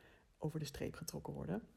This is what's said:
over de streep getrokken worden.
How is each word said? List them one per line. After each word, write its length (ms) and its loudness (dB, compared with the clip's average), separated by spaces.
over 220 2
de 60 2
streep 300 0
getrokken 380 -2
worden. 280 2